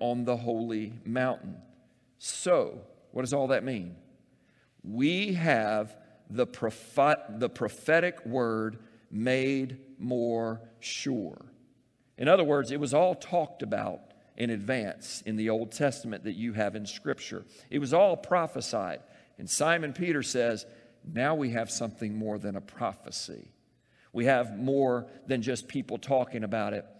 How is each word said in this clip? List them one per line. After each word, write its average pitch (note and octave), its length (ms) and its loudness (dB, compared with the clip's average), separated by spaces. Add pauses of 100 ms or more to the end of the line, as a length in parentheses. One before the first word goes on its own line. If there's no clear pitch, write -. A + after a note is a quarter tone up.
on A#2+ 240 0
the B2 100 2
holy A#2 580 -2 (120)
mountain." A#2 560 -2 (560)
So, - 640 0 (300)
what - 100 -4
does B2+ 120 -2
all C#3 140 2
that B2+ 160 2
mean? G2 320 -6 (880)
We E3+ 520 0
have A2 600 2 (360)
the A#2 140 2
prophet-, A#2+ 960 0
the A#2+ 100 0
prophetic E3 760 0
word A2+ 520 0 (320)
made C3 680 0 (200)
more A#2 640 -2 (180)
sure. - 680 -6 (720)
In B2+ 100 0
other F3+ 160 8
words, C#3+ 280 2
it C#3+ 80 -2
was C3+ 140 0
all F3 220 6
talked - 480 -2
about G#2 500 -4 (220)
in A#2 140 -2
advance G#2+ 760 -4
in G#2+ 120 -2
the A2 120 0
Old A2 220 0
Testament B2 520 -2
that G#2 100 -4
you A2 200 -4
have G2+ 220 0
in G#2+ 100 -8
Scripture. - 600 -6 (240)
It C#3+ 100 -2
was C#3 140 0
all F#3 240 6
prophesied. A#2+ 840 -2 (360)
And - 120 -12
Simon D#3 440 2
Peter E3 280 0
says, A#2 440 0 (380)
"Now B2+ 320 0
we C#3 160 -2
have A#2 200 -2
something G#2+ 440 -4
more G#2+ 220 -4
than G2+ 180 -6
a G2 60 -6
prophecy. - 880 -8 (600)
We A#2 120 0
have B2 320 4
more B2+ 500 2 (200)
than B2+ 140 0
just A#2+ 260 -2
people A#2+ 300 -4
talking B2 460 0
about G#2 300 -2
it. G#2 120 -6 (140)